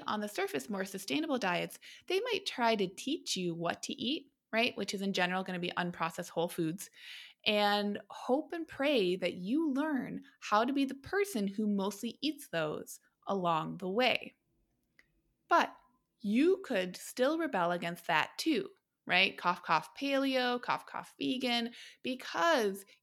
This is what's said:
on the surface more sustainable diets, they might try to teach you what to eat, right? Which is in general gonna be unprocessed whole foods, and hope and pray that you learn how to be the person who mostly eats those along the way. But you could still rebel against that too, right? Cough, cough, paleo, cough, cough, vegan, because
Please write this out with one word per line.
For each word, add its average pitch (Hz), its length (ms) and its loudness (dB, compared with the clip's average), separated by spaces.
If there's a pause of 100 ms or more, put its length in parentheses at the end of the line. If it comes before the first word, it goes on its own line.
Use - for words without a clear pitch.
on 214 120 0
the 208 80 -2
surface 381 440 -4
more 190 120 -2
sustainable 269 540 -2
diets, 175 400 -2 (300)
they 370 120 2
might 480 280 -2
try 226 280 2
to 196 120 0
teach - 500 -4
you 180 160 -2
what 170 300 -4
to - 100 -6
eat, - 380 -4 (200)
right? 226 240 0
Which 202 200 -4
is 190 80 -4
in 196 100 -2
general 185 300 0
gonna 185 160 -4
be 175 180 -2
unprocessed 175 520 -4
whole 170 200 -2
foods, 170 400 -2 (560)
and 208 540 2 (100)
hope - 440 -2
and 330 140 -6
pray 233 500 2
that 180 180 -2
you 262 360 0
learn 254 520 -2 (160)
how 214 260 2
to 269 80 0
be 277 100 2
the 269 120 -2
person 370 520 0
who 208 200 0
mostly 202 560 -2
eats 285 240 -4
those - 520 -4 (280)
along 165 500 0
the 185 120 -6
way. 226 440 2 (1120)
But 330 240 6 (500)
you 302 440 4
could 185 320 -2
still 277 400 0
rebel 190 340 2
against 175 360 -4
that 156 300 4
too, - 340 0 (360)
right? 190 300 4
Cough, 175 240 0
cough, 165 340 2
paleo, 269 640 0
cough, - 280 -2
cough, - 320 -10
vegan, 247 500 0 (320)
because 254 800 0 (200)